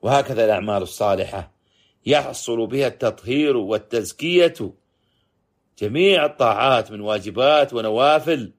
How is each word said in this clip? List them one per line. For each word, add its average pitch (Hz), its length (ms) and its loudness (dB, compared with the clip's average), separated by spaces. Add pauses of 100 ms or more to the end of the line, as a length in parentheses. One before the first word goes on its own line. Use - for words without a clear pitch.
وهكذا 123 420 2
الأعمال 104 380 0
الصالحة 95 680 -4 (540)
يحصل 120 600 -2
بها 131 200 -2
التطهير 127 720 -2
والتزكية، 117 960 0 (1200)
جميع 160 460 0
الطاعات 117 680 2
من 104 100 -12
واجبات 107 720 0
ونوافل 127 880 0